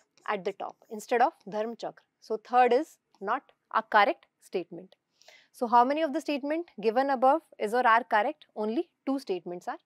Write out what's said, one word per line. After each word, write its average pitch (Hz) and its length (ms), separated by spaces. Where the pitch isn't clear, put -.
at 196 180
the 196 80
top - 240
instead 226 300
of 302 120
Dharma 214 280
Chakra. 165 260
So 220 180
third 247 340
is 294 260
not 214 220
a 220 80
correct 220 440
statement. 180 560
So 247 140
how 240 180
many 294 180
of 285 120
the 320 60
statement 294 500
given 233 300
above 269 320
is 214 160
or 247 120
are 226 180
correct? 214 500
Only 220 340
two 269 140
statements 180 500
are 294 180